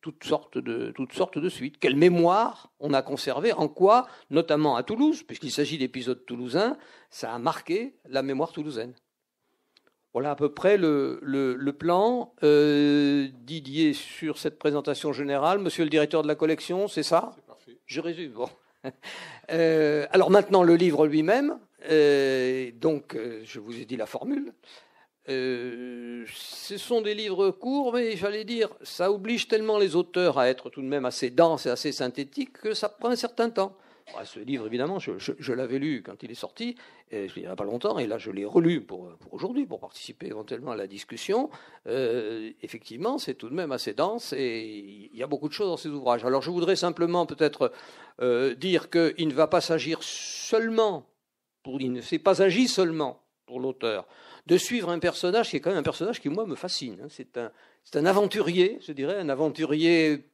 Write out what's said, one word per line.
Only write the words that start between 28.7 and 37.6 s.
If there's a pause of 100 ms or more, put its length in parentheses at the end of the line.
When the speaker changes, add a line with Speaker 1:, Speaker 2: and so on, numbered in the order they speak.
Speaker 1:
ça
oblige
tellement
les
auteurs
à
être
tout
de
même
assez
denses
et
assez
synthétiques
que
ça
prend
un
certain
temps. (360)
Bon,
ce
livre,
évidemment,
je,
je,
je
l'avais
lu
quand
il
est
sorti, (380)
et (100)
il
n'y
a
pas